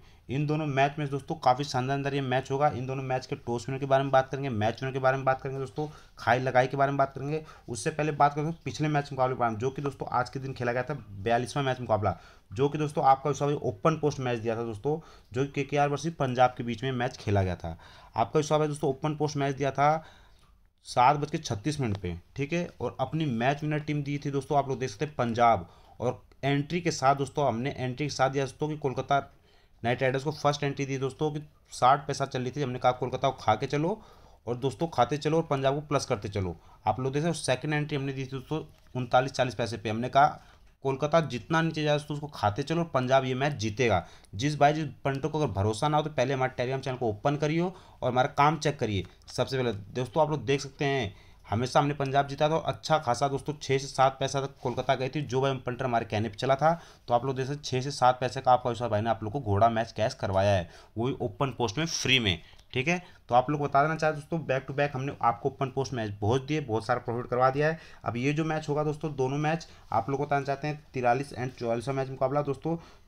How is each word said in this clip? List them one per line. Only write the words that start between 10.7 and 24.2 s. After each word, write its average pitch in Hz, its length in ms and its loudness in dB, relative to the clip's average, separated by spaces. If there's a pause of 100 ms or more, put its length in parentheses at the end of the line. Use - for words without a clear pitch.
गया 127 100 0
था 151 100 -6 (260)
बयालीसवां 120 460 0
मैच 127 140 0
मुकाबला, 107 360 2 (360)
जो 127 180 2
कि 147 80 -4
दोस्तों 147 280 -2
आपका 135 240 6
विश्वास 143 200 0
भाई 147 140 -2
ओपन 160 340 0
पोस्ट 147 220 -2
मैच 123 200 -2
दिया 110 160 -2
था 117 80 -4
दोस्तों, 117 360 -4 (320)
जो 131 140 0
कि 139 80 -8
केकेआर 143 360 0
वर्सेस 143 260 -4
पंजाब 127 420 4
के 127 60 -4
बीच 117 200 -4
में 135 100 -2
मैच 127 240 -2
खेला 101 260 2
गया 90 120 0
था। 82 220 -10 (380)
आपका 117 240 2
विश्वास 151 200 2
भाई 156 80 2
दोस्तों 147 220 -2
ओपन 147 260 -2
पोस्ट 147 220 -2
मैच 139 180 0
दिया 135 160 -2
था 151 320 2 (840)
सात 131 300 6
बज 147 140 -4
के 170 80 -4
छत्तीस 143 400 -4
मिनट 107 180 0
पे, 87 200 -6 (180)
ठीक 139 180 -4
है। 175 140 -2 (140)
और 123 180 -6
अपनी 156 280 -2
मैच 131 360 0
विनर 151 180 0
टीम 147 220 -2
दी 143 140 -4
थी 143 140 -6